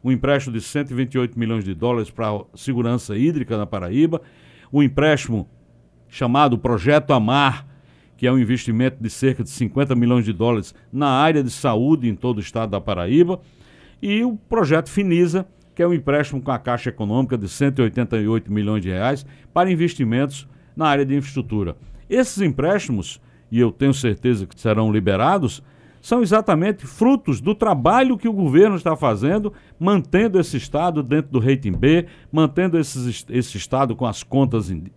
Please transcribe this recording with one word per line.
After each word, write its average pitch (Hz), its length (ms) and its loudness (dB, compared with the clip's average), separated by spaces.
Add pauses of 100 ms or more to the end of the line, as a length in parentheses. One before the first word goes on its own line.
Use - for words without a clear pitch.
Um 123 80 -2
empréstimo 135 440 0
de 110 80 -4
cento 143 280 -6
e 123 40 -8
vinte 131 200 -4
e 131 40 0
oito 120 200 -4
milhões 113 260 -2
de 95 100 -6
dólares 117 360 -2
pra 104 300 -4 (140)
segurança 117 640 -4
hídrica 135 400 0
na 104 100 -4
Paraíba, 127 540 -2 (520)
um 143 100 4
empréstimo 139 680 0 (600)
chamado 127 500 2
Projeto 135 540 2
Amar, 131 540 0 (500)
que 123 100 -2
é 123 60 4
um 131 60 4
investimento 120 640 0
de 110 80 -4
cerca 131 320 -2
de - 80 -8
cinquenta 135 440 -2
milhões 120 300 2
de 110 80 -2
dólares 107 420 -2 (180)
na 143 160 -2
área 147 340 2
de 120 80 -2
saúde 127 580 0
em 104 60 0
todo 120 240 -4
o 101 40 -8
estado 113 280 -6
da 98 100 -4
Paraíba, 131 600 0 (600)
e 214 240 -2
o 233 120 -2
Projeto 160 540 0
Finisa, 180 560 2 (280)
que 175 80 -2
é 175 40 4
um 175 80 2
empréstimo 143 480 -2
com 139 80 -6
a 120 80 -2
Caixa 120 320 -4
Econômica 117 480 -2
de 101 100 -6
cento 139 300 -2
e 127 40 2
oitenta 113 360 0
e 104 100 0
oito 110 240 -2
milhões 104 300 -2
de 92 80 -6
reais 123 340 -4 (300)
para 185 160 2
investimentos 143 760 -2 (300)
na 160 100 -2
área 143 200 2
de 139 100 -2
infraestrutura. 113 600 -4 (340)
Esses 233 320 0
empréstimos, 139 800 -2 (300)
e 113 80 0
eu 120 120 4
tenho 139 240 0
certeza 120 520 -2
que - 140 -20
serão 110 320 2
liberados, 110 680 0 (380)
são 247 200 0
exatamente 196 640 2
frutos 214 560 0
do 202 140 0
trabalho 214 640 2
que - 80 -6
o 226 60 0
governo 190 420 6
está 160 220 -2
fazendo, 151 560 0 (260)
mantendo 190 640 2
esse 156 160 -4
estado 156 440 -2
dentro 143 300 -2
do 127 80 0
rating 131 340 0
B, 151 340 2 (240)
mantendo 160 460 2
esses 131 300 -2
est-, - 240 -8
esse 120 260 -4
estado 127 380 -2
com 131 100 -4
as 110 200 -6
contas 117 440 2
em 87 160 -8 (120)